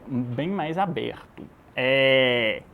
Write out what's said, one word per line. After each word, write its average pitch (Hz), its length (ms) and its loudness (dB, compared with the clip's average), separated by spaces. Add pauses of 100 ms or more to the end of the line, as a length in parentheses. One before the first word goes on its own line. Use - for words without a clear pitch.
bem 123 420 -6
mais 165 280 -6
aberto. - 680 -6 (300)
É. 131 840 2 (120)